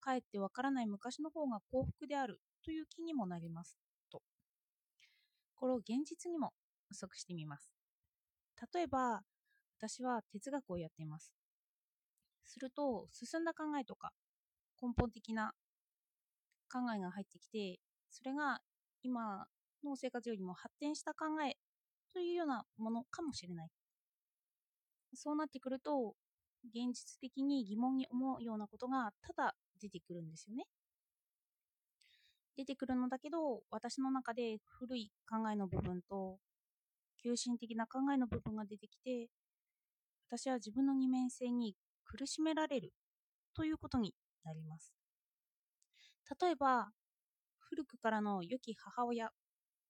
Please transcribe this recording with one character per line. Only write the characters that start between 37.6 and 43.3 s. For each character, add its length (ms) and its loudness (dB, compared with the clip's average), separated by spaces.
な 120 2
考 140 -2
え 40 6
の 100 6
部 140 0
分 160 -2
が 80 -2
出 120 -8
て 120 -18
き 100 -20
て、 300 -2
私 200 -2
は 80 4
自 160 -4
分 140 6
の 80 6
二 140 6
面 220 4
性 200 -4
に 240 2
苦 220 -4
し 160 -2
め 120 4
ら 120 4
れ 140 0
る 120 -10